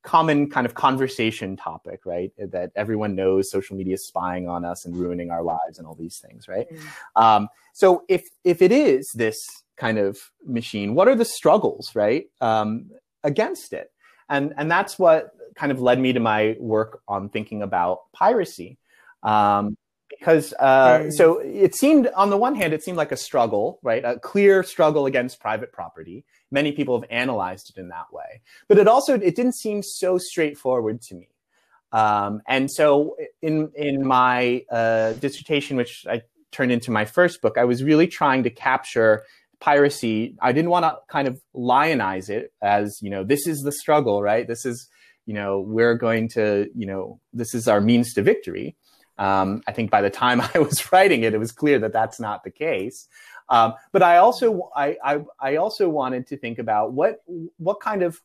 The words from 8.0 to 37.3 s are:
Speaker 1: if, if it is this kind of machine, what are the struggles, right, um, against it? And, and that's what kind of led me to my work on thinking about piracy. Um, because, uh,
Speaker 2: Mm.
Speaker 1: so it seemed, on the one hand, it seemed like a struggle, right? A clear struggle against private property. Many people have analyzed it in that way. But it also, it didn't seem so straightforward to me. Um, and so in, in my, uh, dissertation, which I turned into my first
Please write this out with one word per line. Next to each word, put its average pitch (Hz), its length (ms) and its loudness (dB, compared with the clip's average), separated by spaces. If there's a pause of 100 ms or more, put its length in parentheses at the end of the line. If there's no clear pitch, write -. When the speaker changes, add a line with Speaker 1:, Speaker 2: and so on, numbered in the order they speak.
Speaker 1:
if, 180 160 0 (200)
if 175 180 2
it 180 100 6
is 233 440 2
this 113 220 -2 (380)
kind 110 220 -2
of 101 220 -2 (260)
machine, 113 480 -6
what 180 140 4
are 262 80 6
the 226 100 2
struggles, - 680 0
right, 113 320 0 (140)
um, 110 500 -2 (320)
against 214 500 -4
it? - 180 -14 (380)
And, 143 280 -2
and 151 120 -4
that's 185 300 -2
what 165 320 4 (240)
kind 143 160 -4
of 127 100 -4
led 123 180 4
me 127 140 2
to 123 60 0
my 110 400 2
work 110 480 -4
on 101 220 -6
thinking 107 340 -8
about 92 500 -2
piracy. 208 640 -2 (460)
Um, 104 540 2 (320)
because, 160 500 0
uh, 131 400 6
Speaker 2:
Mm. 151 140 -4
Speaker 1:
so 165 260 6
it - 360 0
seemed, 277 400 4
on 202 140 2
the 202 80 2
one 247 180 0
hand, 180 180 -2
it 156 100 -6
seemed 180 140 -6
like 151 140 -2
a 135 60 -4
struggle, 117 640 -2
right? 120 240 -2
A 120 140 -4
clear 196 440 4
struggle 151 440 2
against 127 320 -4
private 110 320 -6
property. 85 520 -16 (280)
Many 143 200 -2
people 135 280 -2
have - 100 -12
analyzed 113 600 -4
it - 100 -20
in 90 100 -16
that 82 240 -16
way. - 280 -16 (260)
But 202 100 6
it 202 100 6
also, 277 280 4
it 180 200 0
didn't 240 200 -2
seem 208 280 -6
so 185 340 -4
straightforward 127 840 -4
to - 120 -20
me. 87 140 -20 (640)
Um, 107 560 0
and 131 240 0
so 147 460 2 (240)
in, 156 340 -2
in 139 300 -4
my, 127 680 2
uh, 113 420 0
dissertation, 143 600 -6
which 120 340 -6
I 113 120 -4 (300)
turned 127 200 -2
into 117 200 -2
my 107 140 0
first 175 360 0